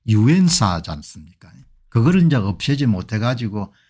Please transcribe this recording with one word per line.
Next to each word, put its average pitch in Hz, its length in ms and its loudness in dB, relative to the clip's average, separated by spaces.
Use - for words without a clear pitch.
유엔사지 113 840 2
않습니까? 76 600 -18
그거를 170 360 2
이제 151 100 4
없애지 127 520 -2
못해가지고 107 840 -4